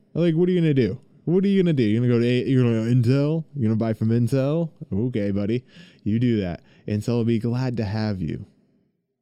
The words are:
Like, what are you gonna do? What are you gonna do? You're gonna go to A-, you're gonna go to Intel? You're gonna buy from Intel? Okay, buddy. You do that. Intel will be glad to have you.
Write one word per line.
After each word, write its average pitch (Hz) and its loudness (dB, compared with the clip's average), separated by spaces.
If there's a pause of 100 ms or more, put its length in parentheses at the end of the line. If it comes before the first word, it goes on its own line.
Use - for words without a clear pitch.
(140)
Like, 165 0
what 175 2
are 185 0
you 180 2
gonna 156 2
do? 117 0 (240)
What 185 0
are 202 2
you 196 2
gonna 175 2
do? 131 2
You're 107 2
gonna 123 2
go 117 4
to 120 2
A-, 123 0
you're 127 2
gonna 117 2
go 110 -4
to 120 2
Intel? 139 2 (100)
You're 110 0
gonna 110 2
buy 113 0
from 110 -2
Intel? 135 0 (220)
Okay, 107 -2
buddy. 104 -2 (380)
You 104 -2
do 117 0
that. 90 -6 (240)
Intel 110 -2
will 117 0
be 117 0
glad 123 -4
to 110 -4
have 107 -4
you. 80 -8 (760)